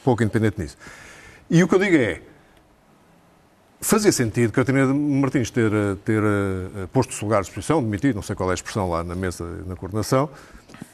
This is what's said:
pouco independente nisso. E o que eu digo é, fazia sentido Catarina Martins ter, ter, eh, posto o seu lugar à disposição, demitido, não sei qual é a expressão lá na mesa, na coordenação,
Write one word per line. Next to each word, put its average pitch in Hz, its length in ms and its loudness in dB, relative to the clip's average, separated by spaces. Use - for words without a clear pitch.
pouco 117 180 2
independente 107 380 0
nisso. 76 160 -10
E 170 160 6
o - 40 2
que - 60 2
eu 185 40 4
digo 185 180 4
é, 101 240 0
fazia 214 320 2
sentido 117 400 0
Catarina 135 400 2
Martins 139 580 0
ter, 113 200 2
ter, 110 180 2
eh, 98 680 -2
posto - 200 0
o - 20 -10
seu - 100 -8
lugar 104 140 2
à - 20 4
disposição, 143 420 -2
demitido, 110 340 -2
não 92 60 -6
sei 98 140 -8
qual 92 140 -2
é - 20 0
a - 20 0
expressão 92 360 -4
lá 82 120 -2
na 87 120 -8
mesa, 90 300 -6
na 90 80 -10
coordenação, 110 540 -2